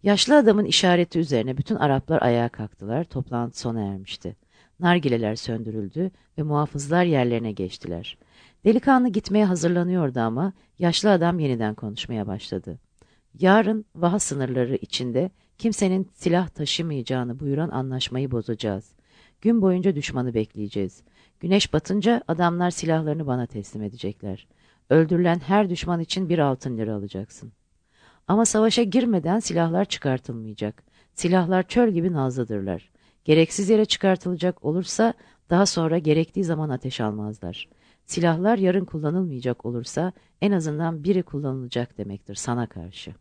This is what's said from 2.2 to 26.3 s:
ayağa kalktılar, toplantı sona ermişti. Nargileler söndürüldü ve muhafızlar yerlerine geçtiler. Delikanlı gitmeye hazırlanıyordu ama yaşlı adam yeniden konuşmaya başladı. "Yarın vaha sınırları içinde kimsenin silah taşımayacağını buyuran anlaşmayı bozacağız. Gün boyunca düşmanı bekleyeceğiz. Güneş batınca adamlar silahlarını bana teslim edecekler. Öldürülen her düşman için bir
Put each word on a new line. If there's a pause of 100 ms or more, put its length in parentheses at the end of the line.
ayağa
kalktılar,
toplantı
sona
ermişti. (440)
Nargileler
söndürüldü (280)
ve
muhafızlar
yerlerine
geçtiler. (460)
Delikanlı
gitmeye
hazırlanıyordu
ama (260)
yaşlı
adam
yeniden
konuşmaya
başladı. (600)
"Yarın (100)
vaha
sınırları
içinde (280)
kimsenin
silah
taşımayacağını
buyuran
anlaşmayı
bozacağız. (480)
Gün
boyunca
düşmanı
bekleyeceğiz. (380)
Güneş
batınca
adamlar
silahlarını
bana
teslim
edecekler. (440)
Öldürülen
her
düşman
için
bir